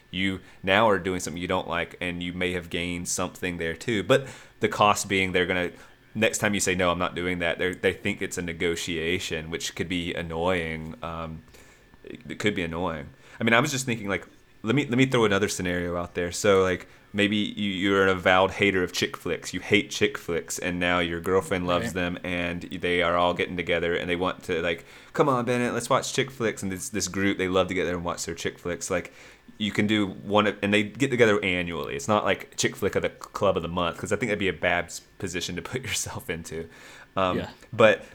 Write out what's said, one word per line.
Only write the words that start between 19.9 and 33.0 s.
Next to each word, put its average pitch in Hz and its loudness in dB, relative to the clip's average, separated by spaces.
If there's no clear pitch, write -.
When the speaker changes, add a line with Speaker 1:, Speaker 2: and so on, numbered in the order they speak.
Speaker 1:
chick - 0
flicks, - -4
and 90 -2
now 90 2
your 85 -2
girlfriend 92 0
loves 87 2
Speaker 2:
Right. 82 -6
Speaker 1:
them, 90 -2
and 87 -4
they 87 -2
are 85 2
all 87 4
getting 87 -4
together, 85 0
and 85 -2
they 90 0
want 90 -2
to, 85 -2
like, 85 -2
"Come 151 2
on, 120 2
Bennett, 123 0
let's 117 -4
watch - 0
chick 131 -2
flicks." - -4
And 95 -4
this, 92 -8
this 92 -2
group, 98 0
they 95 0
love 90 4
to 95 -4
get 90 0
there 87 -2
and 87 -6
watch 85 -6
their 85 -6
chick - -6
flicks. 87 -6
Like, 90 -4
you 104 -2
can - 2
do 104 2
one, 101 2
of, 98 0
and 101 2
they 107 6
get 117 -2
together 113 6
annually. 87 -2
It's - -8
not 107 4
like - -2
chick 113 0
flick 95 0
of 90 0